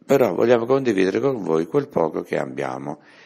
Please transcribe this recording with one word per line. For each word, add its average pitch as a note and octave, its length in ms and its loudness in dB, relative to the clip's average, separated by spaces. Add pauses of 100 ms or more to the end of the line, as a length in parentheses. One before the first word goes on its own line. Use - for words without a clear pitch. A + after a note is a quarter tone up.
però C3 280 2
vogliamo A#2 320 2
condividere A2+ 560 0
con C3 200 -2
voi D#2+ 240 0
quel C#3 220 -2
poco E2 360 -2
che F2 140 -4
abbiamo." C#2 640 -6 (260)